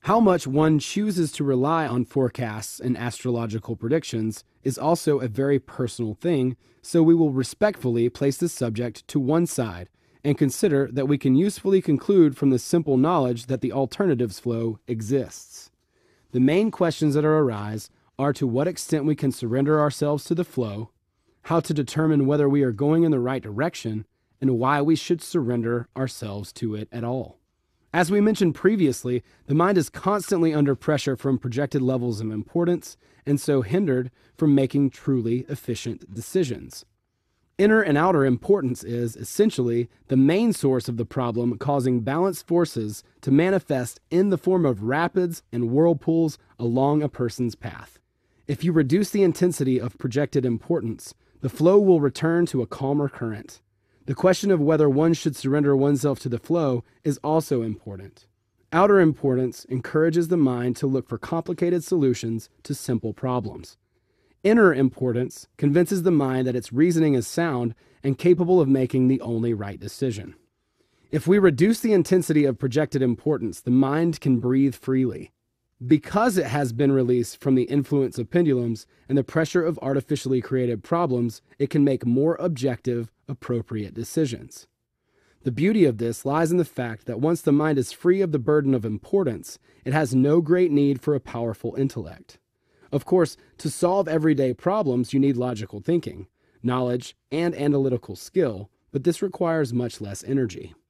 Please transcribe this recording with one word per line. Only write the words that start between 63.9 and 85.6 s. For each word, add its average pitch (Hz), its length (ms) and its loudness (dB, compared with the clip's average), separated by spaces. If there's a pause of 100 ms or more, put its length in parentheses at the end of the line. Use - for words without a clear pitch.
Inner 208 300 6
importance 127 760 -2 (100)
convinces 170 460 2
the 185 80 2
mind 131 360 2
that 127 80 -2
its 120 160 -6
reasoning 156 440 4
is 117 120 -2
sound 127 480 -2 (260)
and 139 160 -2
capable 175 440 4
of 139 80 2
making 131 400 2
the 131 100 2
only 117 340 -2
right 101 260 -8
decision. - 560 -8 (760)
If 151 160 -4
we 190 100 4
reduce 190 440 2
the 226 100 0
intensity 170 540 2
of 131 140 -2
projected 139 420 -2
importance, 123 580 -2
the - 120 -4
mind 143 500 2
can 127 180 2
breathe 131 360 2
freely. 131 580 -4 (520)
Because 190 520 2
it 151 100 0
has 127 260 -2
been 139 180 2
released 123 480 0
from 139 140 0
the 127 100 4
influence 135 540 -2
of 120 140 -8
pendulums 127 560 0 (200)
and 139 100 0
the 135 60 0
pressure 160 400 -2
of 160 160 -2
artificially 131 640 -2
created 120 420 -4
problems, 123 580 -2 (180)
it 143 100 0
can 147 140 4
make 131 220 2
more 135 340 2
objective, 123 720 -4 (160)
appropriate 117 640 -6
decisions. - 720 -6 (800)
The 135 80 -2
beauty 180 340 2